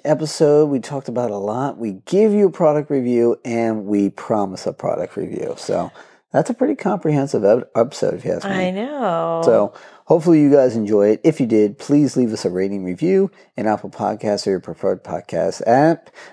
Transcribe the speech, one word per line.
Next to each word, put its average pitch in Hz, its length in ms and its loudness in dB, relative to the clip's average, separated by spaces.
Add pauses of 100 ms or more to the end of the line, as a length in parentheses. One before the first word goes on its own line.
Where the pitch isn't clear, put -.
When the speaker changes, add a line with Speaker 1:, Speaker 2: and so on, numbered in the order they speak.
Speaker 1:
episode. 151 600 2
We 143 120 -2
talked 131 300 -8
about 120 220 -4
a 101 80 -6
lot. 113 400 -6
We 107 140 -6 (120)
give 208 300 2
you 208 140 4
a - 20 2
product 151 400 0
review, 120 520 2
and 113 440 -2
we 101 240 2
promise 98 560 -4
a 90 80 -6
product - 420 -6
review. - 400 -8
So 90 340 -4 (400)
that's 160 200 0
a 240 40 -2
pretty 277 200 -2
comprehensive 151 680 -2
ep-, 107 320 2
episode, - 380 -2
if 87 140 -10
you 87 60 -2
ask 87 120 -6
me. 196 80 -8
Speaker 2:
I 185 180 -2
know. 185 760 -4
Speaker 1:
So 110 260 2 (320)
hopefully 160 380 4
you 143 100 6
guys 127 240 4
enjoy 107 360 4
it. - 120 -2
If 156 160 2
you 127 60 2
did, 107 320 2
please 143 400 2
leave 113 160 0
us - 100 -8
a 95 60 0
rating 95 340 -4
review 185 460 0 (260)
in 104 100 -4
Apple 104 220 -2
Podcasts 104 580 -4
or 101 40 -2
your 92 100 0
preferred 92 420 -6
podcast 85 640 -6
app. 156 440 2 (220)